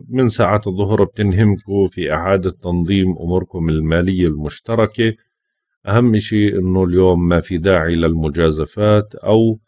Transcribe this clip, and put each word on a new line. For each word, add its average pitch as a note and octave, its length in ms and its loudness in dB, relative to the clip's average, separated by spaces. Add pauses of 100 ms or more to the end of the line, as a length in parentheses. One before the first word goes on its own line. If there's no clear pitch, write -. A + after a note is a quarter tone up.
(100)
من B2+ 180 0
ساعات G#2 400 0
الظهر G2 360 0
بتنهمكوا G2 840 0
في D#2 240 -6
إعادة F2+ 380 0
تنظيم F2+ 600 0 (100)
أموركم F2 500 -4
المالية E2+ 580 0
المشتركة. G#2+ 840 -2 (720)
أهم A2 300 2
شيء G#2 420 0
إنه F#2 260 0
اليوم F2 440 2
ما E2+ 120 2
في F2 180 -6
داعي E2+ 360 0
للمجازفات E2 1200 0
أو، A2 540 0